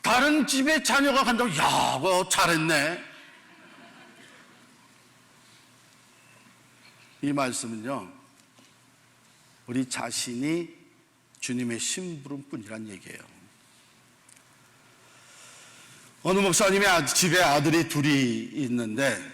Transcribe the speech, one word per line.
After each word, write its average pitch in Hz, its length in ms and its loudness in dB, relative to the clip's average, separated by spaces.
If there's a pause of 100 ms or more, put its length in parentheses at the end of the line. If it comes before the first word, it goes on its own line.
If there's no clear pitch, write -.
다른 277 400 4
집에 277 380 2
자녀가 269 400 2
간다고, 240 340 2
"야, 131 380 2
그거 180 340 2
잘했네." 165 760 2 (4000)
이 143 100 -2
말씀은요, 117 720 -4 (1600)
우리 127 240 -2
자신이 131 800 -4 (680)
주님의 120 400 -4
심부름꾼이란 135 1080 -10
얘기예요. - 300 -18 (3000)
어느 185 160 2
목사님의 196 500 4
아-, 170 180 4
집에 175 360 2
아들이 160 480 2
둘이 135 540 0 (100)
있는데 120 680 -2 (140)